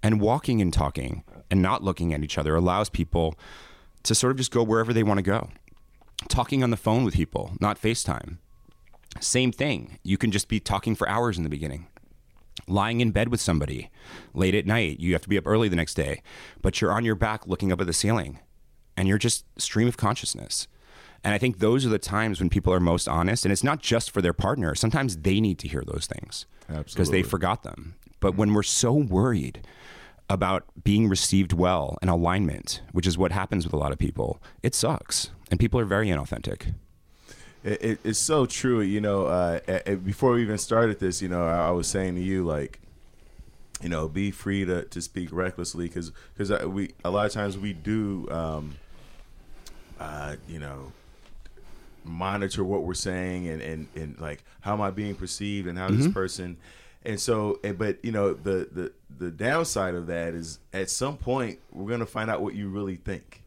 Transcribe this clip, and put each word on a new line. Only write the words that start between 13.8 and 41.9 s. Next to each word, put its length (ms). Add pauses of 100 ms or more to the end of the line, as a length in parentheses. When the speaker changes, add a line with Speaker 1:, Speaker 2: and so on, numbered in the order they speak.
Speaker 1:
late 200
at 120
night, 340
you 140
have 100
to 60
be 80
up 100
early 220
the 60
next 200
day, 260 (400)
but 200
you're 100
on 140
your 100
back 320
looking 240
up 100
at 60
the 60
ceiling, 460 (560)
and 120
you're 100
just 280 (120)
stream 300
of 100
consciousness. 680 (560)
And 100
I 40
think 220
those 260
are 40
the 100
times 400
when 100
people 240
are 60
most 280
honest, 380
and 60
it's 120
not 180
just 300
for 100
their 120
partner. 420
Sometimes 420
they 240
need 180
to 80
hear 180
those 220
things 380 (220)
'cause 0
they 120
Speaker 2:
Absolutely. 440
Speaker 1:
forgot 400
them. 320 (240)
But 160
when 180
we're 100
so 300
worried 720 (640)
about 340 (200)
being 260
received 440
well 480
and 100
alignment, 680 (100)
which 160
is 100
what 140
happens 340
with 80
a 40
lot 140
of 60
people, 420 (220)
it 140
sucks, 560 (180)
and 100
people 200
are 60
very 240
inauthentic. 640 (880)
Speaker 2:
It, 220
it, 220
it's 140
so 260
true. 340
You 220
know, 240
uh, 420
a-, 240
a-, 60
before 360
we 100
even 140
started 420
this, 220
you 60
know, 180
I, 220
I 40
was 160
saying 280